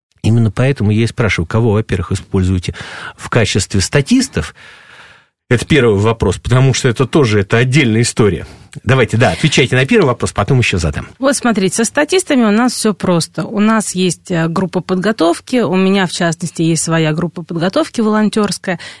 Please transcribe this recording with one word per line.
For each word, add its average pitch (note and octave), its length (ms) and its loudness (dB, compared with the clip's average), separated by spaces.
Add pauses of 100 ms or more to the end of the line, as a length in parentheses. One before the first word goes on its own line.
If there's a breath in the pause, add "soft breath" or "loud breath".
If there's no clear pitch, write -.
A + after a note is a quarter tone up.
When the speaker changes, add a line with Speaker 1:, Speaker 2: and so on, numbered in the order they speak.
(220)
Speaker 1:
Именно A2+ 300 2
поэтому B2 400 0
я A2 120 0
и A2+ 40 0
спрашиваю, F2+ 400 -2
кого, A2+ 260 0
во-первых, G2 380 -2
используете F#2+ 640 -2 (420 loud breath)
в - 140 -16
качестве G#2 500 0
статистов? D3 760 0 (960 loud breath)
Это B2 160 2
первый A#2+ 320 4
вопрос, G#2 420 0
потому B2+ 340 2
что - 160 0
это B2 160 0
тоже, G#2+ 340 2
это G2+ 180 0
отдельная B2 440 2
история. G2+ 440 0 (380 loud breath)
Давайте, B2+ 320 2
да, A#2+ 160 2
отвечайте C#3 460 2
на C3 80 2
первый G3 220 2
вопрос, A#2 260 -2
потом B2+ 260 0
ещё G#2 180 0
задам. D#2+ 300 -4 (120)
Speaker 2:
Вот C4+ 180 0
смотрите, G3 400 0
со A3+ 80 0
статистами D4 580 0
у G#3+ 80 2
нас A#3 220 2
всё G#3+ 200 -2
просто. E3+ 520 -2
У G#3 160 -4
нас G#3+ 340 0
есть, F3+ 340 -2
э, E3 200 -2
группа F3+ 320 -2
подготовки, A3+ 800 -2
у E3+ 140 0
меня, F#3+ 300 2
в E3 60 -6
частности, E3+ 520 -4
есть D#3+ 200 0
своя D#3+ 300 0
группа E3+ 300 -6
подготовки F#3 580 -2
волонтёрская, G#3 760 0 (240 loud breath)